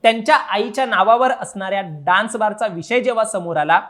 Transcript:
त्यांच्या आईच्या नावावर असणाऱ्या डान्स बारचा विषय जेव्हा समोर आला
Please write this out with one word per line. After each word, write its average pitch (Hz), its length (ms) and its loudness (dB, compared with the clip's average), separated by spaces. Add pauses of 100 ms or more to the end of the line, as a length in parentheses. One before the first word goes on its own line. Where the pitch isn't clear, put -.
त्यांच्या 226 340 4
आईच्या 233 500 -2
नावावर 226 440 4 (100)
असणाऱ्या 196 400 -6
डान्स 180 560 -2
बारचा 214 300 -2
विषय 196 340 -2
जेव्हा 220 240 0
समोर 175 320 -6
आला 156 340 4